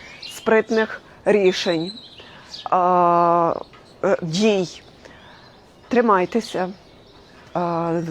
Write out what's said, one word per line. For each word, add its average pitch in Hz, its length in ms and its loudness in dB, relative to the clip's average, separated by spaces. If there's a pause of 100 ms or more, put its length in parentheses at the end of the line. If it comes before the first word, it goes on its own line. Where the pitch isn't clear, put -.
(360)
спритних 220 680 0 (240)
рішень, 185 680 0 (800)
е, 175 60 2
е, 175 1400 0
дій. 190 600 0 (1040)
Тримайтеся, 196 840 0 (840)
е, 170 560 -2